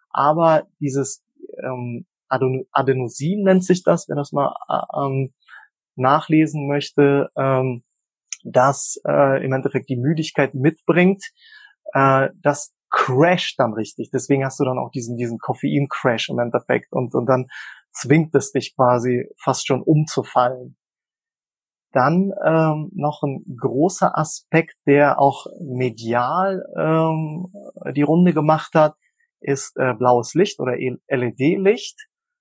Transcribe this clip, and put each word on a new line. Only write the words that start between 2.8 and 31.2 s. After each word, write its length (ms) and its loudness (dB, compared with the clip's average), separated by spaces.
nennt 200 4
sich 200 2
das, 240 0
wer 80 -4
das 160 -6
mal, 240 -2
äh, 120 -2
ähm, 340 -2
nachlesen 720 2
möchte, 680 2
ähm, 480 0
das, 640 0
äh, 360 2
im 100 -2
Endeffekt 360 -4
die 80 -2
Müdigkeit 560 -2
mitbringt, 680 2
äh, 360 4
das 320 -2
crasht 720 2
dann 140 0
richtig. 380 -8
Deswegen 340 0
hast 140 -8
du 40 2
dann 160 -2
auch 100 -8
diesen, 280 -8
diesen 200 -6
Koffein-Crash 920 -2
im 100 -4
Endeffekt 540 -2
und, 200 -4
und 140 -2
dann 200 2
zwingt 420 0
es 180 0
dich 240 -6
quasi 520 0
fast 300 -4
schon 140 0
umzufallen. 960 -2
Dann, 400 2
ähm, 480 0
noch 300 -4
ein 200 -4
großer 580 0
Aspekt, 580 -2
der 340 4
auch 280 0
medial, 1040 -4
ähm, 760 -2
die 80 -2
Runde 320 4
gemacht 400 0
hat, 220 4
ist, 380 -6
äh, 160 0
blaues 400 2
Licht 260 0
oder 180 -4
E-, 200 -6
L-E-D-Licht. 920 -2